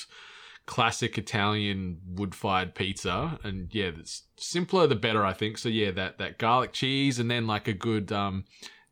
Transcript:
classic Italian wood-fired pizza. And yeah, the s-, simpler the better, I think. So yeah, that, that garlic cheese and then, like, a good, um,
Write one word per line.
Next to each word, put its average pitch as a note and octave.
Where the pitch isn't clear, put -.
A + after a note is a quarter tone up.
classic A#2
Italian G2+
wood-fired F#2
pizza. G2
And F#2+
yeah, G2+
the D#2+
s-, -
simpler F3
the C3
better, G#2+
I F#2+
think. G#2+
So -
yeah, G#2+
that, F#2
that F#2
garlic A#2
cheese C3+
and A#2
then, A#2+
like, G#2
a A2+
good, G#2+
um, G2